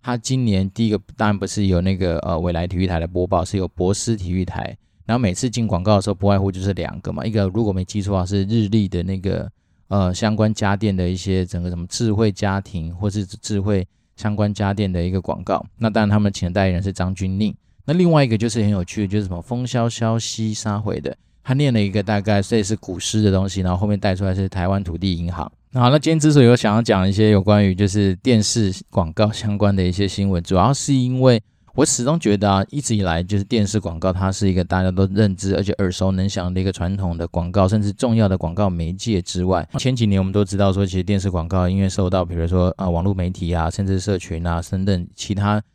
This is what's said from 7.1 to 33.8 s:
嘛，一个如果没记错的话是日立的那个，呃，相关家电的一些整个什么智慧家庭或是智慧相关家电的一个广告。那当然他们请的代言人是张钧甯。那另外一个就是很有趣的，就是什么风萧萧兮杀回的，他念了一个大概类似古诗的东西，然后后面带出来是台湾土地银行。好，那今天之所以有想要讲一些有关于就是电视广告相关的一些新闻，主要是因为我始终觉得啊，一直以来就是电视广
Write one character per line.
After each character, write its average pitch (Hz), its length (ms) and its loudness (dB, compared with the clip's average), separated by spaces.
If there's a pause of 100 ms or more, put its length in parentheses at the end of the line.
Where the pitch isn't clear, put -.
嘛， 80 120 -8
一 110 80 -4
个 101 160 0
如 110 160 -2
果 104 80 0
没 92 120 -2
记 104 160 -4
错 98 120 -2
的 95 80 2
话 90 40 -2
是 98 200 0
日 107 240 0
立 104 180 2
的 87 160 -4
那 95 160 -4
个， 90 320 -4 (380)
呃， 92 260 0
相 107 220 0
关 107 180 2
家 101 220 0
电 98 200 0
的 90 140 0
一 92 60 -2
些 95 280 0
整 87 160 -6
个 90 80 -4
什 87 80 -6
么 85 120 -6
智 113 240 -2
慧 107 180 2
家 98 300 -2
庭 85 340 -8
或 101 160 -2
是 98 160 -4
智 - 340 -6
慧 98 240 0 (300)
相 104 220 -4
关 104 180 0
家 98 180 -2
电 98 200 -2
的 87 100 -2
一 90 80 0
个 92 100 0
广 - 220 -8
告。 - 240 -2 (100)
那 113 140 0
当 107 120 0
然 104 60 2
他 104 120 4
们 101 120 0
请 92 160 -6
的 87 60 -6
代 98 120 2
言 90 80 2
人 85 60 -2
是 95 120 -4
张 92 200 -4
钧 95 240 -4
甯。 104 160 0 (320)
那 143 80 -2
另 175 160 4
外 151 160 6
一 123 40 0
个 110 100 2
就 117 100 0
是 110 140 0
很 104 60 2
有 98 160 0
趣 - 160 -8
的， 101 80 0
就 101 100 0
是 104 60 -2
什 92 60 -8
么 85 120 -8
风 123 240 -6
萧 117 220 0
萧 113 280 -2
兮 110 380 -4
杀 104 240 -4
回 95 220 -4
的， 69 160 -8 (260)
他 127 100 -4
念 139 200 2
了 110 100 2
一 98 80 0
个 104 100 0
大 101 200 0
概 101 200 2 (120)
类 113 100 2
似 104 140 -2
古 90 240 -10
诗 110 220 0
的 101 100 6
东 95 160 2
西， 92 120 -4
然 90 120 0
后 90 40 0
后 104 120 0
面 104 100 0
带 95 160 0
出 98 100 -2
来 95 80 0
是 95 160 -2
台 90 200 -2
湾 98 160 0
土 85 120 -6
地 87 220 0
银 87 140 -4
行。 78 180 -8 (220)
好， 123 180 4
那 151 80 4
今 156 140 0
天 160 60 2
之 151 140 4
所 143 100 8
以 117 40 10
有 120 100 8
想 107 180 2
要 117 60 4
讲 98 260 2
一 98 60 2
些 107 160 4
有 101 140 6
关 104 200 6
于 95 120 4
就 101 120 2
是 95 360 2
电 117 200 4
视 101 300 0 (160)
广 82 240 -2
告 107 180 2
相 104 280 -4
关 101 180 2
的 95 60 2
一 90 100 2
些 98 160 0
新 98 220 -2
闻， 87 120 0
主 92 120 -2
要 101 180 4
是 139 220 0
因 127 260 0
为 127 180 6 (360)
我 131 100 4
始 - 180 0
终 151 160 0
觉 104 160 2
得 101 160 2
啊， 98 200 2
一 143 100 -4
直 117 160 -2
以 101 60 0
来 85 200 0
就 92 140 -2
是 98 80 0
电 104 220 0
视 92 120 -2
广 85 220 -6